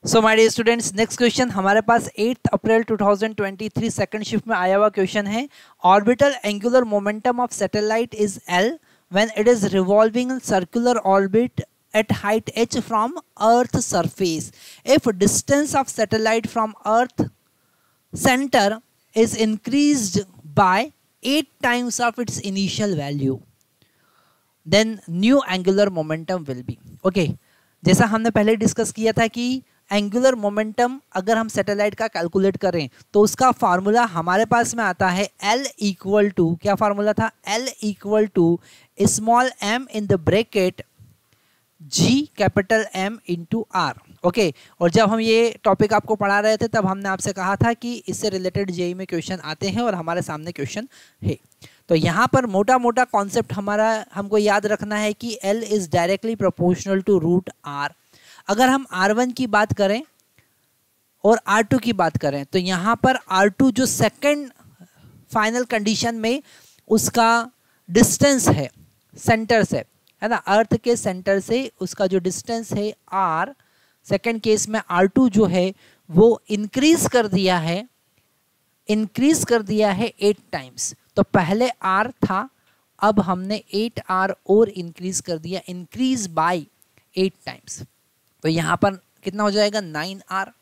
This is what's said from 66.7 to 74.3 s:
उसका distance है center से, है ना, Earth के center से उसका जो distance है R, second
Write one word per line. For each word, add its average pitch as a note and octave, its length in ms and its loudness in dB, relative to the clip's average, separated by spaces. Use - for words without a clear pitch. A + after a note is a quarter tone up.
उसका A3+ 400 2
distance A#3+ 600 4
है C3+ 200 0
center A3 480 2
से, - 140 -2
है G#3+ 60 -4
ना, A3+ 80 0
Earth G3+ 400 2
के A#3+ 200 0
center G3 440 -2
से A3+ 200 -2
उसका F#3+ 260 -2
जो F#3 120 4
distance G#3 540 -6
है G#3 200 -2
R, F#3 420 -2
second A3+ 340 -4